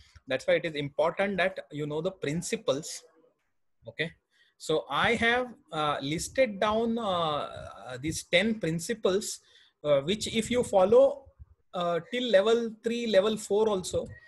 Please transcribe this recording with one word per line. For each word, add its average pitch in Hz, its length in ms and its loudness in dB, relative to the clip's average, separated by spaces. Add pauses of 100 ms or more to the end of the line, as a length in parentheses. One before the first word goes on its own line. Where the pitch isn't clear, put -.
(260)
that's 131 180 -4
why 180 100 2
it 160 100 0
is 160 100 -6
important 165 640 -2
that 185 240 0 (100)
you 147 160 -6
know 151 140 -4
the 185 100 -2
principles. 165 960 -4 (840)
Okay. 156 240 -8 (480)
So - 320 -2
I 180 240 2
have, 233 400 0 (160)
uh, 151 320 -2
listed 190 560 -2
down, 226 400 0
uh, 233 40 -4
uh, 127 1000 -4
these 160 240 -6
ten 214 340 2
principles, 190 800 -2 (460)
uh, 147 160 4
which 208 340 -4
if 220 160 0
you 240 140 0
follow, 220 640 6 (480)
uh, 175 260 -2 (120)
till 247 120 -2
level 226 460 4 (120)
three, 233 240 -2
level 208 300 4
four 214 320 0
also, 185 400 -2 (200)